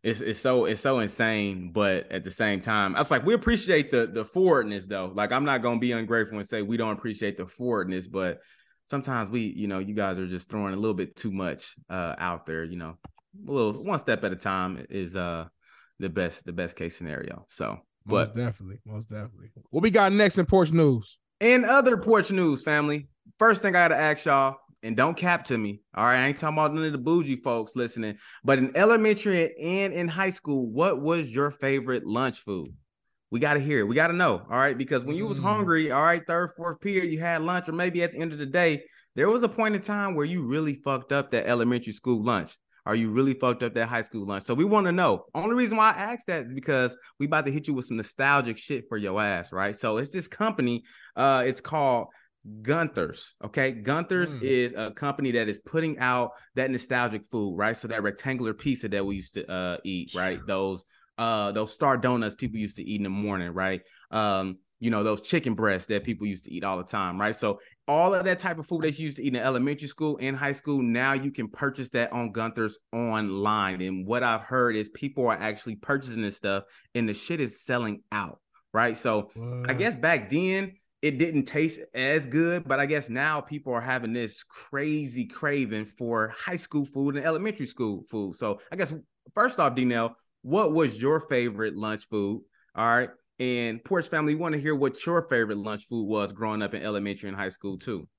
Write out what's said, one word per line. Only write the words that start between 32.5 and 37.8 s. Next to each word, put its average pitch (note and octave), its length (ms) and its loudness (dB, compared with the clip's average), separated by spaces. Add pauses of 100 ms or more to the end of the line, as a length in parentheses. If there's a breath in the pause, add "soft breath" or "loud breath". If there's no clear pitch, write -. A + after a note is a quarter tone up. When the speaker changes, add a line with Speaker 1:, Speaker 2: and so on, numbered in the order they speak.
Speaker 1:
We A#2+ 100 -2
gotta D3 200 4
hear C#3 200 2
it. G2+ 40 2
We A2+ 100 0
gotta E3 200 4
know, D3 360 2
all A#2 80 0
right? C3+ 180 2
Because C3 280 -2
when D3 120 -4
you G3+ 100 -4
was C3+ 120 -4
Speaker 2:
Mm. E3 40 -4
Speaker 1:
hungry, F3 480 2
all C#3 120 2
right, E3 240 4
third, E3+ 300 0
fourth E3 240 -8
period, F#3 320 0
you D#3 80 -2
had E3+ 220 0
lunch, F3 260 -2
or D#3+ 40 -4
maybe F3 300 0